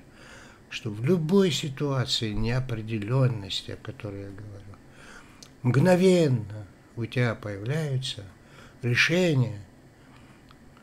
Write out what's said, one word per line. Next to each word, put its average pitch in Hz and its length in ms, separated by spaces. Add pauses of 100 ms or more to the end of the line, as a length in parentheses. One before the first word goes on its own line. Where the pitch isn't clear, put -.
(680)
что - 220
в 107 120
любой 180 480
ситуации 131 800
неопределенности, 110 1400
о 95 60
которой 101 440
я 98 80
говорю, 101 460 (880)
мгновенно 135 1040 (280)
у 117 100
тебя 120 300
появляются 131 880 (580)
решения 127 800 (1200)